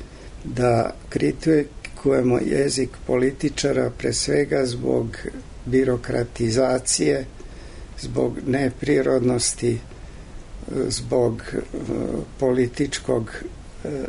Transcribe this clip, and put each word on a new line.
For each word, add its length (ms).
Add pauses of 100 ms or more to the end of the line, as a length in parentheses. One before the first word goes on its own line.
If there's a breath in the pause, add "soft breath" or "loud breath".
(440 loud breath)
da 500 (140)
kritikujemo 1400
jezik 440 (160)
političara, 920
pre 140
svega 540
zbog 500 (500)
birokratizacije, 1600 (760 loud breath)
zbog 460
neprirodnosti, 1300 (1120 loud breath)
zbog, 540 (100)
e, 60 (800)
političkog, 920 (540)
e, 40
e, 200